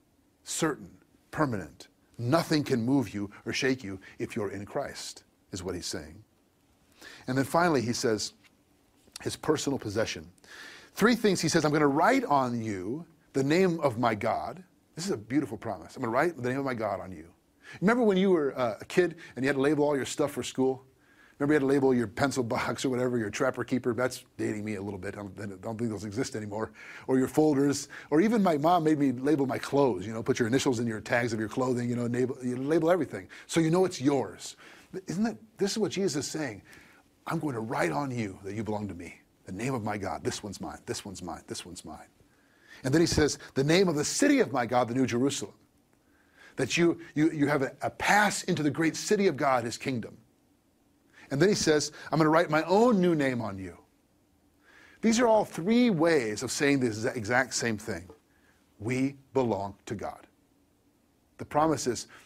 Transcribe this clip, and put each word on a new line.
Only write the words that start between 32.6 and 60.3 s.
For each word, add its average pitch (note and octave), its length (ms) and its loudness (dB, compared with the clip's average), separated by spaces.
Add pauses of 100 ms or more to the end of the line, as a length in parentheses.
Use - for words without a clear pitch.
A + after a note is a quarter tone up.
everything. A#2 360 -2 (200)
So - 120 0
you D#3+ 120 4
know F#3 120 4
it's - 160 -2
yours. B2+ 560 -2 (520)
Isn't F3+ 160 -2
that, A3 140 -2 (200)
this G3 140 0
is A3+ 80 -4
what F3+ 120 0
Jesus F3 320 -2
is - 80 -8
saying. B2 300 -8 (640)
"I'm E3 140 -4
going D3 160 -4
to A2 60 -4
write C#3+ 300 -2
on C#3+ 200 -2
you A2 320 -4
that G2 100 -8
you G#2+ 100 -4
belong G#2 260 -4
to F2+ 40 -10
me. E2 260 -14 (260)
The F#2+ 80 -14
name A#2+ 200 -4
of A2+ 100 -4
my G#2+ 140 -4
God. D#2+ 260 -6
This - 200 -6
one's G2+ 180 -12
mine. D2+ 240 -12
This - 180 -8
one's F#2 200 -14
mine. E2 240 -10
This - 180 -12
one's E2+ 180 -16
mine." D2+ 240 -16 (760)
And C3 100 0
then E3 80 6
he E3 60 4
says, - 320 2 (160)
"The C3+ 80 2
name F3 240 4
of D#3 80 0
the D3+ 100 0
city C#4+ 340 4
of D3 140 0
my A#2+ 140 0
God, B2 200 2
the A#2 60 -4
New C3 140 2
Jerusalem." A#2+ 480 -2 (1040)
That C3 200 -2
you, E3+ 220 2 (160)
you, D3+ 160 2
you C#3+ 160 2
have C#3+ 160 2
a, B2 180 -4
a A#2 80 -4
pass - 540 2
into E3 180 0
the D3 80 2
great D#3+ 260 0
city G#3 300 0
of D#3 100 2
God, C3 280 2
his A#2+ 140 -6
kingdom. A#2 400 -6 (1120)
And C#3 100 0
then F#3+ 80 6
he G3+ 60 2
says, D3+ 360 2 (200)
"I'm D3 80 4
gonna D#3 100 6
write D#3+ 220 4
my D#3 120 2
own G3+ 380 4
new F3 140 4
name C3 260 0
on G2+ 160 -6
you." F#2 180 -10 (1300)
These A3+ 180 4
are B3+ 80 6
all G#3+ 180 6
three A3+ 440 2
ways D3 540 2
of A#2+ 80 -4
saying C#3+ 300 2
the B2 80 2
exa-, A2 260 -4
exact B2 400 0
same A2+ 220 -2
thing. F#2 300 -10 (720)
We B2+ 360 -4 (180)
belong G2+ 420 -2 (120)
to A2 80 -6
God. - 320 -10 (1120)